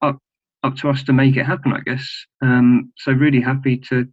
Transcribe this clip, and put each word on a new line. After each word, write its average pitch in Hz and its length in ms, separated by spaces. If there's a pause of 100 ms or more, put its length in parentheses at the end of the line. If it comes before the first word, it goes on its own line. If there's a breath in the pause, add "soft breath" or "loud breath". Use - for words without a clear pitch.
up, 139 160 (460)
up 135 120
to 147 140
us 135 140
to 139 100
make 131 220
it - 100
happen, 135 260
I - 80
guess. 131 260 (360)
Um, 123 560
so - 140
really 135 280
happy 131 380 (100)
to 123 240